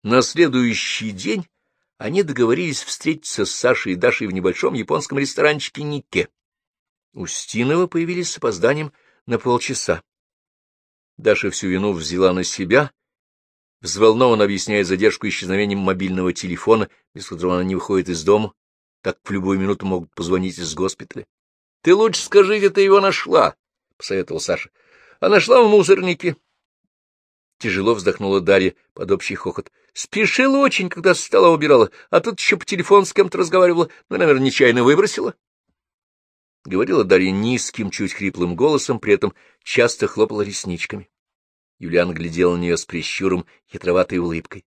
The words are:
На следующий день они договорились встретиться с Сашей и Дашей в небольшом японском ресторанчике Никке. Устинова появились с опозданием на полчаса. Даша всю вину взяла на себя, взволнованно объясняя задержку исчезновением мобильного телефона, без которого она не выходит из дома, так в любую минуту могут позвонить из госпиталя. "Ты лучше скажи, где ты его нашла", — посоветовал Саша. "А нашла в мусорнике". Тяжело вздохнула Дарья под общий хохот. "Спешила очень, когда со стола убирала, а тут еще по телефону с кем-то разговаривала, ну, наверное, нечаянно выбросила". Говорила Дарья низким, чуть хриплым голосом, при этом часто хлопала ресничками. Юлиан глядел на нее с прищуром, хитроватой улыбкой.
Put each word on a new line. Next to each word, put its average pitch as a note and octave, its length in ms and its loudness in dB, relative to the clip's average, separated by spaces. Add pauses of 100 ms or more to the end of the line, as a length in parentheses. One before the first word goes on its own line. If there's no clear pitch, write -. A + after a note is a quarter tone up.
На A#2+ 180 4
следующий B2 880 0
день F#3 360 -8 (500)
они F3+ 260 -2
договорились C#3+ 600 0
встретиться - 640 -6
с - 60 -8
Сашей - 420 0
и - 20 -2
Дашей A2 320 -2
в F#2 40 -6
небольшом F#2 420 -2
японском C#3 440 -6
ресторанчике D3+ 680 -2
Никке. C#3+ 460 -6 (840)
Устинова C3 760 -2
появились E3+ 440 -4
с - 60 -12
опозданием C3 560 -2 (320)
на A#2+ 140 -4
полчаса. A#2+ 640 -2 (1120)
Даша G#2 320 0
всю - 200 -8
вину F#2+ 240 -2
взяла F2 400 0
на F2+ 100 -4
себя, G#2+ 480 0 (920)
взволнованно A2 580 4
объясняя G2+ 400 0
задержку F#2+ 440 0
исчезновением G2 520 -2
мобильного F#2 540 -2
телефона, G2+ 560 0 (240)
без - 140 -18
которого F2+ 280 -4
она F2+ 80 0
не F#2 120 -2
выходит F2+ 340 -2
из D#2+ 140 -6
дома, G#2 300 2 (480)
так - 220 -8
в - 80 -12
любую F#2+ 280 -2
минуту G2 260 -4
могут F2+ 280 -6
позвонить F2+ 440 -4
из D#2+ 160 -10
госпиталя. - 540 -8 (540)
"Ты F3 120 4
лучше G#3+ 280 2
скажи, G3+ 360 4
где G3 120 2
ты G3 120 0
его G3 180 6
нашла", — F3+ 560 2 (420)
посоветовал F2 440 -6
Саша. - 300 -6 (480)
"А F#3 100 0
нашла G#3+ 320 6
в A3 80 6
мусорнике". F3+ 680 2 (1200)
Тяжело G2+ 340 0
вздохнула G2 480 0
Дарья F#2 320 4 (200)
под F#2 180 -6
общий G2 240 -2
хохот. - 360 -10 (220)
"Спешила C4 640 0
очень, C4 320 0
когда F3 240 2
со - 80 -2
стола F#3 300 4
убирала, C#3+ 380 4 (200)
а - 100 4
тут A3 200 -4
еще - 180 0
по - 80 -16
телефону G3 400 4
с - 80 -12
кем-то F#3 240 0
разговаривала, F3 520 2 (200)
ну, F#3+ 80 -4
наверное, D3 260 4
нечаянно B2 400 4
выбросила". F3 520 2 (1300)
Говорила A2 380 0
Дарья F#2+ 280 4
низким, A2 600 -4
чуть G2 220 -6
хриплым F2 420 -4
голосом, C#3 440 0
при G#2 140 2
этом G2 220 0 (280)
часто - 440 0
хлопала G#2+ 340 -2
ресничками. G2 680 -8 (720)
Юлиан F2 340 0
глядел E2+ 420 0
на F2 60 -4
нее E2+ 160 0
с - 80 -10
прищуром, F2+ 600 -4 (260)
хитроватой F2+ 480 -2
улыбкой. E2+ 460 -8 (120)